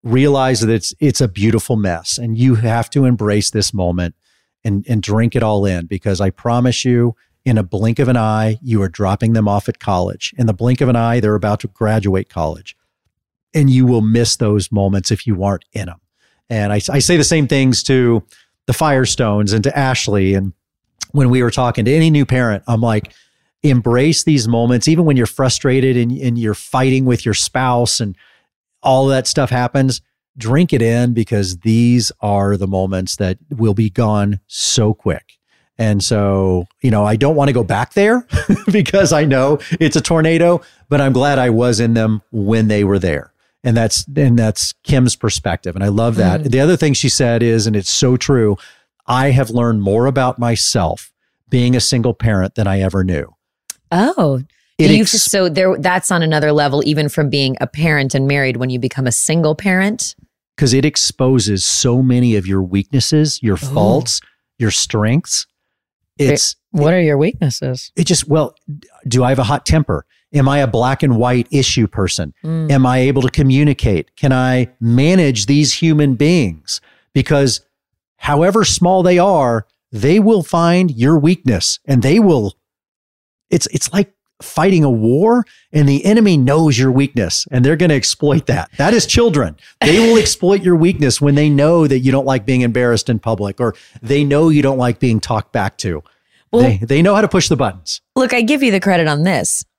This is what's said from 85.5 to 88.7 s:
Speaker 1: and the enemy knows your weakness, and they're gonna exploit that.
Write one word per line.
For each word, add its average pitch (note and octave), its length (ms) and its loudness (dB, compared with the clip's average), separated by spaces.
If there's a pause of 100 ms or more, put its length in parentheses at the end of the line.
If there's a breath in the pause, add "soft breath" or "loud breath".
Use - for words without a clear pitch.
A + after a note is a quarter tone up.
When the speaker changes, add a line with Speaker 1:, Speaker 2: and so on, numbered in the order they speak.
Speaker 1:
and D3 160 4
the C#3 160 0
enemy G#3 320 4
knows C#3 420 2
your C3 140 2
weakness, B2 580 -2
and B2 140 2
they're D3 120 4
gonna D#3+ 180 2
exploit D3 520 -2
that. - 320 -4